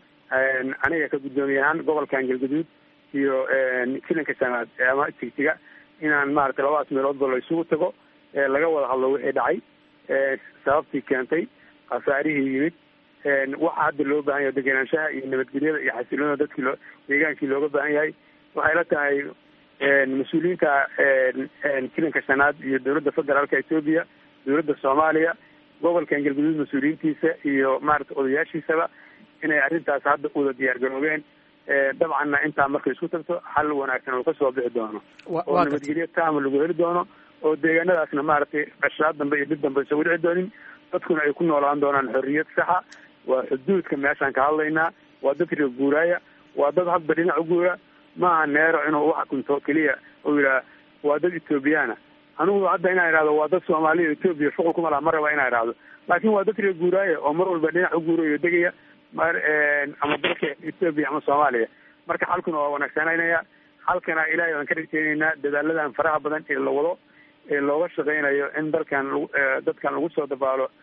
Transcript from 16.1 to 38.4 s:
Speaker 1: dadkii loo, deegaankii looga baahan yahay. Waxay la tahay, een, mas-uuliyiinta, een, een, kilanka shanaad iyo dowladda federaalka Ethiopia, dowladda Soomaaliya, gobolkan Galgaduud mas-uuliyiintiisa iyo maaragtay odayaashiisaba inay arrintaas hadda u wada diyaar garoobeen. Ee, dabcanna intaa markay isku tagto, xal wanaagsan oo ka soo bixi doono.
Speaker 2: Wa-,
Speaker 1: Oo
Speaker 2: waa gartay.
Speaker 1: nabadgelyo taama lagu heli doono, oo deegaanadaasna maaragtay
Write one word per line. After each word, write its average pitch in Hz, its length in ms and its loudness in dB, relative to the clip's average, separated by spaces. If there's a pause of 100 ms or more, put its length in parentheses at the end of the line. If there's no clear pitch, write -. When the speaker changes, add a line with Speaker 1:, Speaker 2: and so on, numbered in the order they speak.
Speaker 1:
dadkii 139 260 -4
loo, 127 120 0 (300)
deegaankii 147 420 -2
looga 139 220 0
baahan 147 240 0
yahay. 151 180 0 (440)
Waxay 156 200 0
la 170 80 2
tahay, 143 320 0 (640)
een, 139 380 4
mas-uuliyiinta, 160 540 0 (260)
een, 131 520 2 (140)
een, 135 280 -2
kilanka 147 300 -2
shanaad 143 400 2
iyo 135 180 -2
dowladda 139 320 0
federaalka 143 460 0
Ethiopia, 156 480 0 (400)
dowladda 147 360 0
Soomaaliya, 156 520 2 (480)
gobolkan 160 420 0
Galgaduud 147 340 0
mas-uuliyiintiisa 151 720 -2 (160)
iyo 135 340 2
maaragtay 143 380 -2
odayaashiisaba 156 720 -2 (540)
inay 151 160 2
arrintaas 143 440 -2
hadda 147 320 0
u 147 40 -2
wada 139 140 0
diyaar 127 260 -2
garoobeen. 135 440 -2 (440)
Ee, 139 260 2
dabcanna 143 520 0
intaa 147 220 2
markay 139 260 -2
isku 165 160 -8
tagto, 170 320 -4 (120)
xal 151 180 2
wanaagsan 135 440 -4
oo 123 80 -2
ka 160 100 0
soo 135 180 0
bixi 123 220 -2
doono. 107 280 -6 (260)
Speaker 2:
Wa-, 165 180 -4
Speaker 1:
Oo 143 80 -2
Speaker 2:
waa 170 120 4
gartay. 147 140 -2
Speaker 1:
nabadgelyo 151 280 -4
taama 160 340 0
lagu 139 200 0
heli 170 120 0
doono, 170 300 0 (380)
oo 156 140 2
deegaanadaasna 160 680 0
maaragtay 147 420 0 (160)